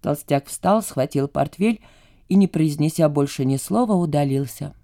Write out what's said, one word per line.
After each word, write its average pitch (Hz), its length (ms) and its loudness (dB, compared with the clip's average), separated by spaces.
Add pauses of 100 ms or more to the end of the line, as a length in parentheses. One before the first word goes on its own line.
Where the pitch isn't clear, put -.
Толстяк - 440 -2
встал, 208 360 0
схватил 135 460 -2
портфель 180 540 -2 (480)
и, 185 60 2
не 196 120 6
произнеся 156 640 2
больше 143 340 0
ни 135 140 0
слова, 214 360 0
удалился. 143 800 -2 (100)